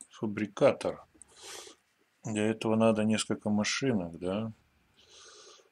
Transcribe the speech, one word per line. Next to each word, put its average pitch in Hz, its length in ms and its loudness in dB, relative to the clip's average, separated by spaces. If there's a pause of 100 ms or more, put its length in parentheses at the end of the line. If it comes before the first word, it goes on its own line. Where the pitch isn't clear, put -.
(100)
фабрикатор. 104 960 0 (1200)
Для 107 220 0
этого 110 300 0
надо 110 280 4
несколько 107 460 0
машинок, 104 680 0
да? 101 340 -4 (1200)